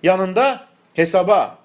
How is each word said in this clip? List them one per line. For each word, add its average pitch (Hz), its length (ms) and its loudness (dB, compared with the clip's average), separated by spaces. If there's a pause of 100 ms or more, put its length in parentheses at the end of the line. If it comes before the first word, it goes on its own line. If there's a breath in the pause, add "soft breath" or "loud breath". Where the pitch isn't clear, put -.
yanında 190 640 0 (280)
hesaba. 175 720 0